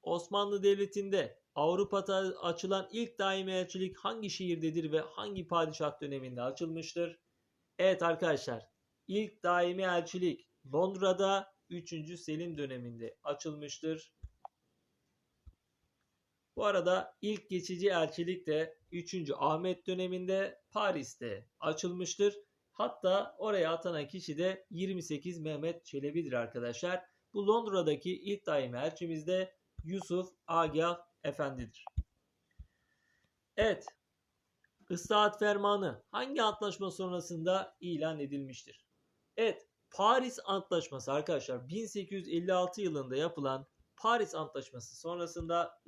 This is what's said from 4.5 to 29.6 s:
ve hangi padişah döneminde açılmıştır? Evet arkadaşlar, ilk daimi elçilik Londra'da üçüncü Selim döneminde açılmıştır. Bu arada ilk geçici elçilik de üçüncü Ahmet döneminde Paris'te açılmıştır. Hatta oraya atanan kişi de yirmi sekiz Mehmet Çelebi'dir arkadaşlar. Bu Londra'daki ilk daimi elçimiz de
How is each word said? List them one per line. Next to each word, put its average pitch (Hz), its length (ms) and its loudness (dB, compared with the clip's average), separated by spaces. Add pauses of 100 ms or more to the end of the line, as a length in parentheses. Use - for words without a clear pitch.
ve 156 80 4
hangi 190 480 -6
padişah 156 520 0
döneminde 131 420 -6
açılmıştır? 165 800 -4 (580)
Evet 185 240 4
arkadaşlar, 160 640 0 (420)
ilk 208 340 -2
daimi 175 400 4
elçilik 175 680 0 (240)
Londra'da 190 840 2 (140)
üçüncü 165 480 -8
Selim 165 420 -6
döneminde 120 640 -8
açılmıştır. 151 920 -6 (2500)
Bu - 80 -2
arada 185 560 4
ilk 208 300 -4
geçici 185 380 0
elçilik 175 580 2
de 156 320 0 (140)
üçüncü 170 420 -4
Ahmet 160 520 2
döneminde 185 840 -2
Paris'te 131 800 -2 (120)
açılmıştır. 180 760 0 (380)
Hatta - 680 0
oraya 196 340 2
atanan 165 360 -2
kişi 165 300 -6
de 190 320 0
yirmi 185 320 -4
sekiz 170 360 -6
Mehmet 156 480 -4
Çelebi'dir 147 460 -2
arkadaşlar. 120 720 -2 (300)
Bu 202 120 0
Londra'daki 190 760 2
ilk 202 240 -4
daimi 127 320 0
elçimiz 160 480 -4
de 185 300 0 (280)